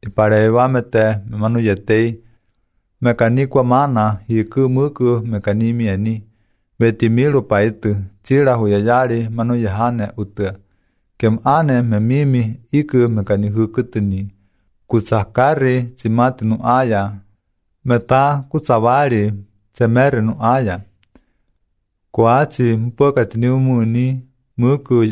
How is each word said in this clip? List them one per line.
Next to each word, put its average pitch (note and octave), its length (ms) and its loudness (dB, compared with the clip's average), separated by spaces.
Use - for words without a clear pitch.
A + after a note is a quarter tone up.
Ipareiwa A2 640 2
mete A2+ 500 0
memanu A2 300 -2
yetei. A2 600 0
Mekani B2 460 2
kwa C3+ 160 2
mana B2 640 0
iku A2+ 420 0
muku B2+ 560 0
mekani A2 480 -2
mieni. A2 500 -4
Betimiru A#2 640 2
paitu. G#2+ 540 0
Tsira C3+ 300 2
huyayari A#2 760 0
manu A#2 260 -2
yahane A2+ 520 -2
utua. G2+ 360 -6
Kem A2+ 260 2
ane C#3+ 380 2
memimi A#2+ 800 0
iku D3 260 0
mekani G#2 520 0
hukutuni. G#2 840 -4
Kutsakari B2+ 960 0
tsimati A#2+ 600 -2
nu A2 180 -2
aya. A2+ 500 0
Meta C3+ 640 0
kutsawari A#2+ 840 0
tsemeri B2 480 2
nu A2 180 -2
aya. A2+ 420 -2
Kuatsi A#2+ 680 0
mpoka B2 480 0
tiniumuni B2 960 0
muku B2 420 0